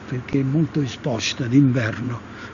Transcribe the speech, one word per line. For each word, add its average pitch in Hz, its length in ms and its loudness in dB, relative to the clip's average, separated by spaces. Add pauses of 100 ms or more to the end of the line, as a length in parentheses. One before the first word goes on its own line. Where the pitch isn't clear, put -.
perché 131 320 -2
è 135 40 2
molto 147 360 2
esposta 127 680 -4
d'inverno, 120 720 4 (340)